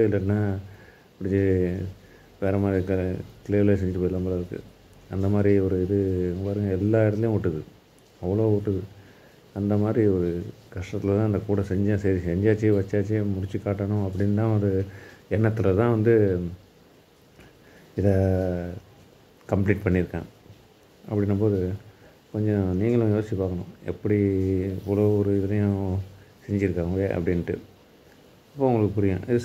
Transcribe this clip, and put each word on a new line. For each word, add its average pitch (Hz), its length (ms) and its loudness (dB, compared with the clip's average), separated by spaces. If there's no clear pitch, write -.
இல்லாட்டினா 101 320 0
இப்படி 98 280 0
வேற 95 200 2
மாதிரி 98 260 2
க-, 92 300 -2
கிளேவிலே 101 340 4
செஞ்சுட்டு 92 240 -2
போயிடலாம் 92 240 -2
போல 90 120 -2
இருக்கு. 87 200 -8
அந்த 95 200 0
மாதிரி 101 180 4
ஒரு 92 200 0
இது 101 140 0
பாருங்க, 101 240 -2
எல்லா 107 280 2
இடத்துலையும் 107 300 0
ஒட்டுது, 80 240 -2
அவ்வளோ 107 340 0
ஒட்டுது. 98 260 -2
அந்த 101 140 0
மாதிரி 110 200 2
ஒரு 87 120 0
கஷ்டத்துல 98 420 -2
தான் 110 80 2
இந்த 104 220 0
கூடை 101 160 0
செஞ்சேன். 101 400 0
சரி, 95 240 2
செஞ்சாச்சு, 104 400 2
வச்சாச்சு, 101 560 -2
முடிச்சு 95 320 -6
காட்டணும் 101 400 -2
அப்படின்னு 101 300 0
தான் 110 220 2
ஒரு 98 280 0
எண்ணத்துல 107 460 2
தான் 117 200 4
வந்து 107 440 4
இதை 98 180 2
complete 101 340 0
பண்ணியிருக்கேன். 90 420 0
அப்படின்னும் 101 360 0
போது 95 280 0
கொஞ்சம் 101 460 0
நீங்களும் 113 380 2
யோசிச்சு 107 260 -4
பார்க்கணும், 90 300 -6
எப்படி 104 320 -2
இவ்வளோ 101 560 0
ஒரு 101 220 0
இதுலேயும் 98 580 -2
செஞ்சுருக்காங்க 92 560 -2
அப்படின்ட்டு. 87 380 -2
அப்போ 139 140 -2
உங்களுக்கு 107 280 2
புரியும். 98 320 0
இது 120 180 2